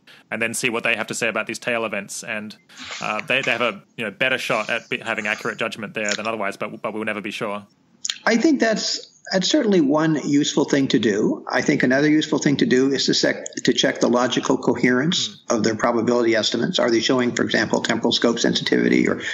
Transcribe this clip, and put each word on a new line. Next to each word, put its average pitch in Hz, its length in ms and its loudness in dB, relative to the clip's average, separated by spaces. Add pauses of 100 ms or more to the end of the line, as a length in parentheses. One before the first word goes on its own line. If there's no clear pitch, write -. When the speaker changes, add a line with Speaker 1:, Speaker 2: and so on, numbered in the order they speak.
(300)
Speaker 1:
and 113 120 -6
then 117 120 -2
see 123 160 -2
what 117 140 -2
they 117 120 0
have 110 120 -4
to 107 80 -6
say 113 140 -2
about 107 180 -4
these 110 120 -8
tail 117 260 -4
events. 101 380 -8
And, 107 320 -10 (460)
uh, 107 200 -4
they, 131 200 -2
they 127 100 -2
have 117 100 -2
a, 104 220 -2 (120)
you 120 80 -10
know, 104 80 -6
better 131 260 -2
shot 113 320 -2
at 117 200 -6
be-, 123 100 -6
having 110 260 -6
accurate 107 320 -4
judgment 107 360 -6
there 104 200 -4
than 104 140 -6
otherwise, 104 300 -4
but, 104 240 -10
but 107 120 -6
we'll 110 120 -6
never 104 160 -4
be 101 100 -10
sure. 104 340 -8 (600)
Speaker 2:
I 226 120 4
think 302 220 4
that's, - 500 -2 (220)
that's 190 160 0
certainly 208 340 4
one 151 460 2
useful 143 380 2
thing 139 240 2
to 135 100 2
do. 117 500 0
I 127 120 0
think 139 220 2
another 139 260 4
useful 151 280 2
thing 139 200 2
to 135 80 4
do 127 260 4
is 131 140 0
to 147 80 2
sec-, - 320 0 (180)
to 127 100 4
check - 260 0
the 123 100 4
logical 123 480 2
coherence 131 920 0
Speaker 1:
Hmm. 120 80 0
Speaker 2:
of 107 80 0
their 110 120 2
probability 117 600 2
estimates. 113 440 0
Are 123 120 2
they 117 80 4
showing, 123 360 2
for - 80 2
example, 110 380 0
temporal 113 300 0
scope 117 280 0
sensitivity 62 680 2
or - 140 -2 (120)